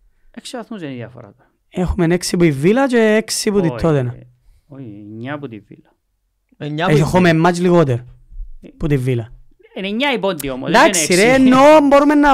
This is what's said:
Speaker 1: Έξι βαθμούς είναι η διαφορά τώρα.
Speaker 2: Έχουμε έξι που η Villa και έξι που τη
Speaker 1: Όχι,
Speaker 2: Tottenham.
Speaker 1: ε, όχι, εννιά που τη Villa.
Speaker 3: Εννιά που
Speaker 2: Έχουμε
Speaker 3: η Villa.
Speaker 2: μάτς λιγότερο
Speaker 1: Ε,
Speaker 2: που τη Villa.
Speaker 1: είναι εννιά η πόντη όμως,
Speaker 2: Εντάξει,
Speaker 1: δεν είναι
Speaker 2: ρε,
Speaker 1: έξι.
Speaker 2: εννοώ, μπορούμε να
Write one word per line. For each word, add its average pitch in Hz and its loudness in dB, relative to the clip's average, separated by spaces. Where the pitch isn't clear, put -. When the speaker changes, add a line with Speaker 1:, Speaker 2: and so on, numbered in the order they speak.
Speaker 1:
Έξι - -18
βαθμούς 220 -14
είναι 139 -12
η 127 -12
διαφορά 113 -18
τώρα. - -20
Speaker 2:
Έχουμε 175 -2
έξι - -4
που 175 2
η 156 2
Villa 226 2
και 240 0
έξι 220 0
που 202 0
τη 170 -2
Speaker 1:
Όχι, - -4
Speaker 2:
Tottenham. 143 0
Speaker 1:
ε, 127 -20
όχι, 135 -20
εννιά 123 -12
που 143 -14
τη 107 -16
Villa. - -20
Speaker 3:
Εννιά 151 -6
που 156 4
Speaker 2:
Έχουμε 170 2
Speaker 3:
η 165 4
Villa. 160 2
Speaker 2:
μάτς 175 0
λιγότερο 165 2
Speaker 1:
Ε, - -20
Speaker 2:
που 170 -10
τη 143 0
Villa. 120 -2
Speaker 1:
είναι 190 -10
εννιά 254 -4
η 233 -4
πόντη 170 -6
όμως, 131 -8
Speaker 2:
Εντάξει, 185 2
Speaker 1:
δεν 180 2
είναι 202 4
Speaker 2:
ρε, 247 4
Speaker 1:
έξι. 262 4
Speaker 2:
εννοώ, 277 6
μπορούμε 285 4
να 294 4